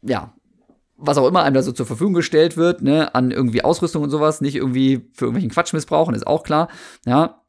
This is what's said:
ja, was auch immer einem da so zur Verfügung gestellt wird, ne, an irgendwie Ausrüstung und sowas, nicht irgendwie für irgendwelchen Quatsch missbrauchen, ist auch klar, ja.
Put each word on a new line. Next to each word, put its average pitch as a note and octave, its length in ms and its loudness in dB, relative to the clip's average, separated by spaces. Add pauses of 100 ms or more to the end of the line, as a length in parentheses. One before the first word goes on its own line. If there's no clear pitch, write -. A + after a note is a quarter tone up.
ja, A2 320 -6 (600)
was C#3+ 220 0
auch C3 100 4
immer F3+ 140 2
einem C#3+ 120 2
da C3 80 2
so B2+ 100 -4
zur A#2+ 140 -6
Verfügung E3 280 -2
gestellt E3 420 2
wird, E3+ 260 0
ne, D3 320 0
an B2+ 160 2
irgendwie B2 340 0
Ausrüstung E3 380 0
und C#3+ 80 -4
sowas, D3+ 300 0
nicht C#3 160 -2
irgendwie C3 560 0
für - 140 -4
irgendwelchen A#2+ 240 -2
Quatsch - 220 -2
missbrauchen, D#3+ 420 0
ist - 120 -6
auch D#3 160 0
klar, D#3 260 0 (380)
ja. C3+ 420 0